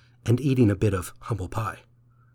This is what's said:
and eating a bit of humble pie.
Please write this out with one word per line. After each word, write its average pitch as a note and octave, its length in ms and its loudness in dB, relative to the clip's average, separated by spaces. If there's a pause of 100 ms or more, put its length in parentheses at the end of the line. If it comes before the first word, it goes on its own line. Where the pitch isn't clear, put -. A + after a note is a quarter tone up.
(260)
and A#2 140 2
eating B2+ 300 4
a G2+ 60 2
bit G#2 180 0
of E2 280 -6
humble F2+ 260 -6
pie. G#2 320 -8 (540)